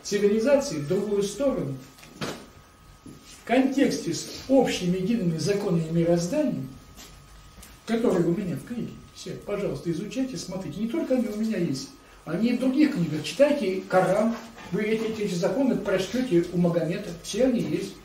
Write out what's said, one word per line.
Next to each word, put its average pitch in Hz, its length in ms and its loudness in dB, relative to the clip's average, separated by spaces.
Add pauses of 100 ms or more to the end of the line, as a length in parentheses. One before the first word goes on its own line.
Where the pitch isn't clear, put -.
цивилизации 214 720 2
в 143 100 -6
другую 202 360 0
сторону 170 520 -2 (440)
в - 1300 -16
контексте 247 680 2
с - 140 -6 (200)
общими 190 500 4
едиными 180 400 0
законами 170 540 0
мироздания, 170 720 0 (1200)
которые 214 400 2
у 170 100 2
меня 180 200 -4
в 131 100 -10
книге. 226 260 -8 (240)
Все, - 160 -12
пожалуйста, 175 600 -4
изучайте, 214 460 -4
смотрите. - 420 -8
Не 226 80 -2
только 262 280 0
они 226 120 0
у 208 80 -6
меня 220 220 -2
есть, 147 320 -2 (340)
они 196 260 0
и - 80 2
в - 20 -2
других 262 340 4
книгах. 156 300 -2
Читайте 214 680 2
Коран, 196 460 4 (360)
вы 208 120 0
эти, 220 380 0
эти 180 120 -2
законы 202 420 2
прочтёте 185 800 2
у 180 40 0
Магомета, 170 520 0 (140)
все 233 220 2
они 226 160 2
есть. 165 320 -4 (120)